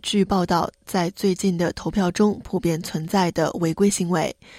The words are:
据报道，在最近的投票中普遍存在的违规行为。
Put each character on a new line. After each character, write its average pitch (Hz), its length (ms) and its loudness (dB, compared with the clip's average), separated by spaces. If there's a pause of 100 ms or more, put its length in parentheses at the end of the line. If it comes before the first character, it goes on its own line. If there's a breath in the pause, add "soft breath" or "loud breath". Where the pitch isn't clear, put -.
据 202 220 2
报 190 200 0
道， 170 260 0 (140)
在 175 260 0
最 190 240 0
近 185 220 0
的 170 160 0
投 - 180 -8
票 185 200 0
中 208 340 2
普 - 160 -4
遍 165 220 0
存 156 240 -6
在 180 260 2
的 156 200 0
违 165 200 -2
规 202 160 2
行 175 220 -2
为。 156 240 -2 (240 loud breath)